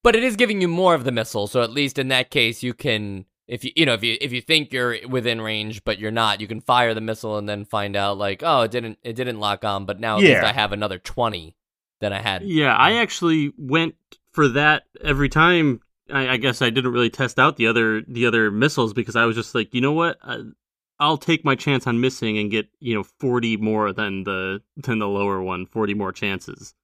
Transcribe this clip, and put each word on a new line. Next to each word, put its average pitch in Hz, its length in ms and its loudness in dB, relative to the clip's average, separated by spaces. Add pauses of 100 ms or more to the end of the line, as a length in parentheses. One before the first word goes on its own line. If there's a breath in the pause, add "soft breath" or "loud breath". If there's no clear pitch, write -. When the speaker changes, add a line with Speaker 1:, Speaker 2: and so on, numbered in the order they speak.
Speaker 1:
But 233 120 6
it 233 100 2
is 226 120 0
giving 208 240 2
you 180 80 2
more 175 260 4
of 127 100 -2
the 127 80 -2
missile, 110 340 -4
so 120 160 0
at 113 100 -2
least 143 260 -2
in 131 100 -2
that 127 220 0
case, 117 320 0
you 123 100 -4
can, 104 540 -4 (220)
if 120 160 -10
you, 120 120 -8
you 160 80 4
know, 123 100 4
if 101 80 -4
you, 117 180 0
if 135 120 -4
you 123 80 -4
think 151 320 0
you're 123 360 -2
within 120 320 -2
range, 107 440 -8
but 107 140 -2
you're 107 120 -4
not, 107 300 0
you 107 80 -8
can 113 120 -8
fire 123 340 2
the 110 60 -4
missile 110 360 -6
and 104 120 -6
then 104 160 -6
find 101 320 -4
out, 101 200 -2
like, 98 260 -4
"Oh, 151 200 4
it 110 80 0
didn't, 117 320 -6
it 117 120 -10
didn't 120 260 -6
lock 101 240 -2
on, 98 200 -2
but 98 160 -8
now 110 160 -2
at 143 60 4
Speaker 2:
Yeah. 160 120 8
Speaker 1:
least - 100 4
I 107 80 2
have 107 200 0
another 101 260 -4
twenty 98 560 -4 (460)
than 104 120 -2
I 98 80 -4
had." 98 220 -4
Speaker 3:
Yeah, 156 320 2
I 165 200 6
actually 160 640 0
went 156 360 -2 (380)
for 147 160 4
that 147 360 2 (200)
every 139 240 2
time. 156 520 4 (300)
I, 135 200 -2
I 127 80 2
guess 127 240 0
I 120 80 4
didn't 123 220 0
really 120 180 2
test - 280 -2
out 143 180 4
the 113 100 2
other, 110 360 2
the 120 240 -2
other 110 240 4
missiles 113 440 0
because 113 220 -4
I 117 100 4
was 113 100 0
just - 180 -8
like, 117 200 -2
"You 120 60 0
know 143 120 2
what? 165 300 -2
I, 123 160 -12 (600)
I'll 147 200 0
take 160 260 0
my 139 100 4
chance 135 320 -2
on 117 140 0
missing 120 380 -2
and 104 120 -2
get, 107 180 -2 (120)
you 117 140 -4
know, 101 100 -2 (160)
forty 117 360 0
more 107 360 0
than 98 320 -4
the, 95 380 -4 (140)
than 127 220 -4
the 104 100 -2
lower 101 340 -2
one, 92 240 -6
forty 104 280 -2
more 98 180 -4
chances." - 720 -8